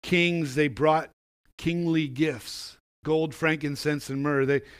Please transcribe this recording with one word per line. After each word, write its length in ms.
kings, 520
they 140
brought 420
kingly 500
gifts, 720
gold, 300
frankincense, 760
and 140
myrrh. 240
They, 160